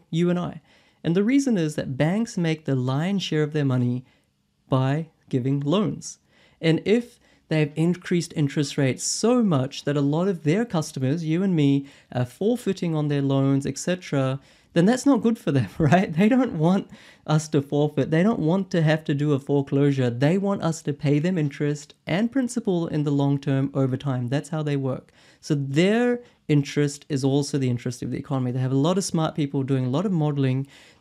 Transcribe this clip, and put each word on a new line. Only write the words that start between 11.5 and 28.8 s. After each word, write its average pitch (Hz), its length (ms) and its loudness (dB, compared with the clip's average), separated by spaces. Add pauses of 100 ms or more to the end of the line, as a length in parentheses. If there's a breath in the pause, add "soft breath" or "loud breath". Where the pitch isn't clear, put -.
me, 139 300 2 (260 loud breath)
are 123 140 -2
forfeiting 190 720 -2
on 151 120 0
their 143 140 0
loans, 135 460 2
et 135 100 -6
cetera, 139 600 -2 (340 soft breath)
then 170 120 4
that's 247 200 2
not 269 160 4
good 226 160 2
for - 140 -4
them, 127 220 2
<laughs> - 40 -20
right? 165 340 4
They 175 160 4
don't 247 300 2
want 170 320 2 (380 loud breath)
us 156 220 0
to 147 120 2
forfeit. 143 480 0
They 160 140 2
don't 220 160 2
want 180 320 0
to 175 100 2
have 156 220 2
to 156 100 0
do 147 200 0
a 135 60 2
foreclosure. 139 720 2
They 139 300 2
want 196 240 -2
us 160 180 -2
to 151 100 -6
pay 143 280 0
them 180 180 -2
interest 147 560 -4 (140)
and 220 240 -2
principal 214 560 -2
in 151 160 -2
the 147 80 0
long 143 260 2
term 139 380 0
over 131 200 0
time. 127 320 -4
That's 143 220 -4
how 156 140 -4
they 147 120 -2
work. 135 360 -6 (280 soft breath)
So - 140 -2
their 196 680 2 (260 loud breath)
interest 143 640 0
is 135 140 -2
also 139 340 0
the 131 120 0
interest 120 340 -4
of 123 80 -6
the 131 60 -6
economy. 127 340 -4
They 127 80 -4
have 127 120 -2
a 135 40 0
lot 160 220 2